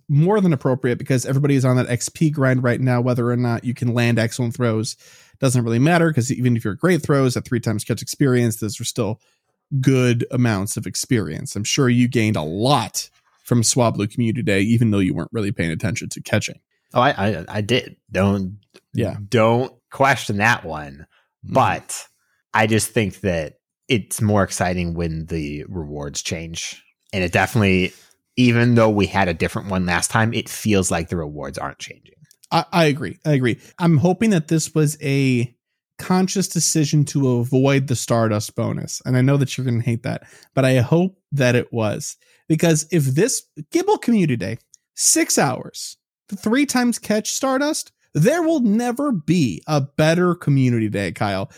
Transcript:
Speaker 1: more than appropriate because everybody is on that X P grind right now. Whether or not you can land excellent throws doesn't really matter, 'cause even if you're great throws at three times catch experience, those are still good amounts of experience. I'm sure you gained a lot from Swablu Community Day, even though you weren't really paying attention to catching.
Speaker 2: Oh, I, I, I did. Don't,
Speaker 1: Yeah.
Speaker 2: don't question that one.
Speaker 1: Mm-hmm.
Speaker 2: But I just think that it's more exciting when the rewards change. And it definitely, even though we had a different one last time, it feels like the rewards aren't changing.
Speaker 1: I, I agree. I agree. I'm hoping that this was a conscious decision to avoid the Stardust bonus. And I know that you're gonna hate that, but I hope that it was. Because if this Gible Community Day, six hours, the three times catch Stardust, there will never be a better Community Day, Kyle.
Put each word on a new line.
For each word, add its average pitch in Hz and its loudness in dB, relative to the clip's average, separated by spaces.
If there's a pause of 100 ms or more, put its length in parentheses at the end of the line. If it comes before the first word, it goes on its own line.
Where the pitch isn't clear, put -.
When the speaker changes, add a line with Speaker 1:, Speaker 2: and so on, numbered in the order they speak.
Speaker 1:
more 170 4
than 180 2
appropriate 127 0
because 131 -2
everybody 139 0
is 127 2
on 127 4
that 123 0
X 120 -4
P 160 0
grind 131 0
right 120 0
now. 123 2
Whether 120 0
or 120 0
not 117 -2
you 123 -4
can 120 -2
land 120 2
excellent 117 -2
throws 110 -2 (440)
doesn't 123 2
really 117 0
matter, 165 4
'cause 123 0
even 123 2
if 113 -4
you're 101 -2
great 175 0
throws 135 2
at - -8
three 120 -2
times 107 -4
catch - -4
experience, 123 0
those 104 -8
are 120 -10
still 113 -4 (600)
good 127 2
amounts 113 0
of 110 -8
experience. 98 -4
I'm 104 -6
sure 135 0
you 123 4
gained 110 0
a 80 -4
lot 110 -2 (360)
from 120 2
Swablu 117 2
Community 117 -2
Day, 98 2
even 117 4
though 101 2
you 92 2
weren't 80 -6
really 101 -4
paying 82 -2
attention - -6
to - -14
catching. - -4 (320)
Speaker 2:
Oh, 120 2
I, 135 4
I, 98 -2
I 104 -6
did. 120 -2 (160)
Don't, 98 0 (340)
Speaker 1:
Yeah. 117 -4 (120)
Speaker 2:
don't 117 2 (180)
question 135 0
that 113 2
one. 76 -12 (400)
Speaker 1:
Mm-hmm. 95 -10
Speaker 2:
But 98 0 (460)
I 110 4
just 107 0
think 104 -2
that 85 -4 (340)
it's 113 -2
more 104 4
exciting 90 -2
when 80 -4
the 73 -6
rewards 73 -10
change. - -10 (300)
And 92 -2
it 87 -2
definitely, 95 2 (440)
even 120 4
though 110 6
we 101 2
had 98 0
a 85 -2
different 90 -4
one 92 -2
last 87 -2
time, 113 2
it 113 -4
feels 98 0
like 85 -4
the 92 -6
rewards 73 -8
aren't 69 -10
changing. - -20 (380)
Speaker 1:
I, 165 2
I 175 4
agree. 143 -2
I 156 0
agree. 127 2 (220)
I'm 170 4
hoping 185 2
that 165 0
this 160 -2
was 151 0
a 131 0 (460)
conscious 185 0
decision 151 0
to 135 0
avoid 135 2
the 120 -2
Stardust 113 0
bonus. - -6
And 127 0
I 127 4
know 139 4
that 139 -2
you're 127 -6
gonna 120 -2
hate 117 -4
that, - -8 (320)
but 131 2
I 131 4
hope 170 0 (120)
that 123 2
it - -2
was. 110 -4 (320)
Because 160 2
if 160 2
this 151 0 (300)
Gible 381 0
Community 175 2
Day, 110 -6 (360)
six - 0
hours, - -4 (320)
the 196 -10
three 254 0
times 247 0
catch 214 -2
Stardust, 269 -2 (240)
there 254 4
will 320 2
never 240 0
be 156 0
a 151 0
better 165 2
Community 123 2
Day, 101 -2
Kyle. 98 -4